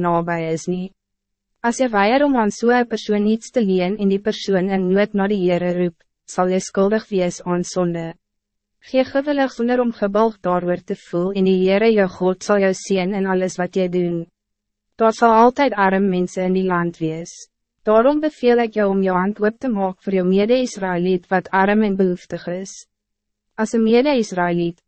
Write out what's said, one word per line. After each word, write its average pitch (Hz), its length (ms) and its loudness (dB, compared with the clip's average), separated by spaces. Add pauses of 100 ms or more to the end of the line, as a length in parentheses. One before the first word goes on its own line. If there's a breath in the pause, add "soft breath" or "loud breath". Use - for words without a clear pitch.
nabij 170 500 -2
is 165 160 -6
nie. 185 240 -6 (720)
As 233 160 -2
jy 262 80 2
weier 226 380 2
om 285 100 2
aan 214 160 0
so 233 200 0
'n 240 160 2
persoon 208 380 -2
iets 220 260 -2
te 247 100 0
leen 190 360 0
en 202 120 0
die 196 100 2
persoon 202 500 -2
in 190 200 0
nood 202 240 2
na 196 140 0
die 202 200 0
Heere 175 320 0
roep, 175 160 -2 (300)
sal 185 240 -2
jy 185 100 0
skuldig 202 500 -2
wees 180 360 -2
aan 180 180 -2
sonde. 170 520 -4 (720)
Gee 262 160 0
gewillig 277 480 -2
sonder 247 320 -2
om 240 160 0
gebulk 214 380 0 (100)
daaroor 180 400 -2
te - 80 -8 (140)
voel 180 320 -2
en 190 80 4
die 190 160 4
Heere 196 260 2
jou 208 160 4 (120)
God 185 280 -2
sal 208 160 2
jou 190 160 2
seën 190 400 -2
in 190 80 -2
alles 185 320 -2
wat 180 220 -4
jy 180 100 0
doen. 175 280 -2 (840)
Daar 220 160 4
sal 233 160 4
altyd 247 400 4
arm 196 380 2
mense 180 320 -2
in 185 100 0
die 190 140 0
land 175 340 -2
wees. 160 300 -6 (580)
Daarom 240 320 4
beveel 247 400 2
ek 220 160 -4
jou 208 140 2
om 196 100 0
jou 185 160 0
hand 196 240 -2
oop 214 160 -2
te 262 160 -4
maak 190 320 -4
vir 190 140 0
jou 175 80 0
mede-Israëliet 190 1040 0
wat 185 180 0
arm 202 380 2
en 196 100 -2
behoeftig 180 560 -4
is. 190 200 -12 (840)
As 220 160 -4
'n 233 80 2
mede-Israëliet, 208 960 0 (100)